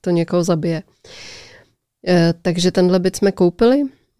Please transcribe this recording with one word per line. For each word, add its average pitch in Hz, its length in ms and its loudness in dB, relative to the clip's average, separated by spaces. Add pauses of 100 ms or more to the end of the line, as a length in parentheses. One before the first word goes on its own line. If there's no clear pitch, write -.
to 180 100 -6
někoho 170 340 -2
zabije. 165 380 -2 (1200)
Eh, 170 360 2
takže 175 300 -2
tenhle 180 260 2
byt 180 180 -2
jsme 196 160 0
koupili 233 500 2 (380)